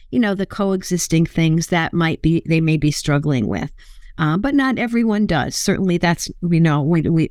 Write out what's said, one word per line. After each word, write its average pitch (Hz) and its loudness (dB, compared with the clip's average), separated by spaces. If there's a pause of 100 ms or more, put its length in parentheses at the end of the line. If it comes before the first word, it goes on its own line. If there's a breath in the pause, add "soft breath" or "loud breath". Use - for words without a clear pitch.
(100)
you - 0
know, 208 0
the 190 -4
coexisting 180 0
things 160 0
that 170 -2
might 165 0
be, 165 2
they 160 2
may 160 2
be 147 2
struggling 143 0
with. - -4 (480 soft breath)
Uh, 156 0
but 240 -2
not 269 0
everyone 226 0
does. 160 0
Certainly 180 0
that's, 170 -2 (180)
you 170 4
know, 156 4
we, 156 2
we, 160 0